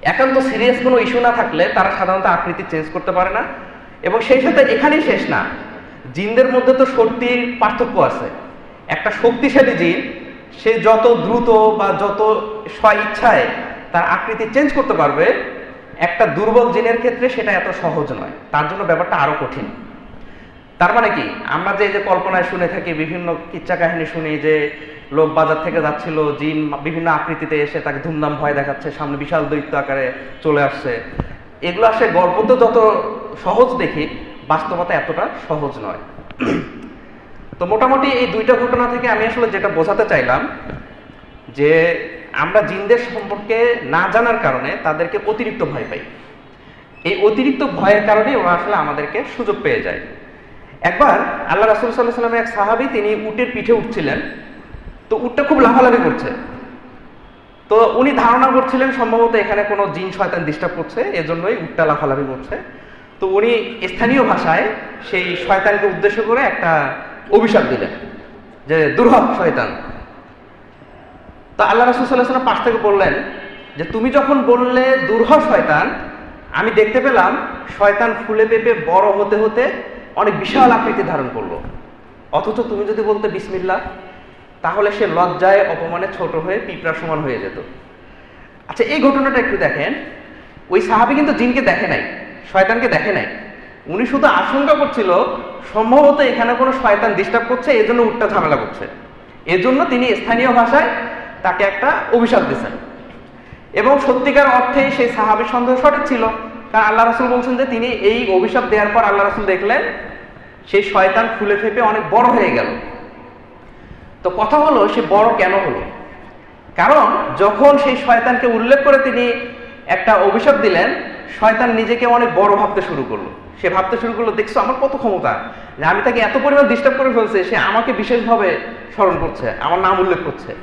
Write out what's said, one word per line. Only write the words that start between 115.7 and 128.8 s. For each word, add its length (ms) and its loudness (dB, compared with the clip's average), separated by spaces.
কারণ 400 4
যখন 400 6
সেই 180 2
শয়তানকে 500 2
উল্লেখ 380 4
করে 140 6
তিনি 340 0
একটা 280 2
অভিশাপ 420 4
দিলেন, 380 2
শয়তান 300 2
নিজেকে 360 0
অনেক 280 4
বড় 220 4
ভাবতে 260 0
শুরু 260 -6
করলো। 220 -8
সে 100 0
ভাবতে 260 -2
শুরু 160 -4
করলো, 200 -2
"দেখছো 280 -2
আমার 200 -2
কত 160 -2
ক্ষমতা, 480 -2
যে 60 -8
আমি 200 2
তাকে 160 2
এত 220 0
পরিমাণ 260 4
ডিস্টার্ব 280 2
করে 160 0
ফেলছি, 320 0
সে 120 -4
আমাকে 360 0
বিশেষভাবে 640 0